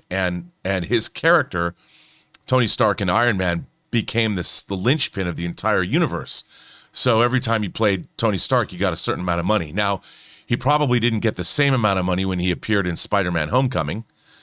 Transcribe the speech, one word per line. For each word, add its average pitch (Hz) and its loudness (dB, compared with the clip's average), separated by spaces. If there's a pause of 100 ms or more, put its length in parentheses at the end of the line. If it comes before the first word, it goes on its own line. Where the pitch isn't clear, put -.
and, 90 -2 (140)
and 92 -2
his 110 0
character, 110 0 (720)
Tony 127 2
Stark 104 2
in 92 0
Iron 110 2
Man, 87 -2 (240)
became 110 0
this, - 0
the 101 -6
linchpin 98 -2
of 85 -4
the 85 -4
entire 95 0
universe. 92 -2 (480)
So 113 2
every 123 2
time 113 0
you 95 -2
played 98 0 (100)
Tony 107 0
Stark, 117 0
you 87 -8
got 95 0
a 82 -6
certain 85 -4
amount 87 0
of 85 0
money. 92 0
Now, 101 -2 (440)
he 117 -2
probably 135 2
didn't 113 0
get 104 0
the 90 -4
same 139 2
amount 104 2
of 90 0
money 92 0
when 92 0
he 90 0
appeared 95 0
in 85 -2
Spider-Man 87 0
Homecoming, 104 -2 (380)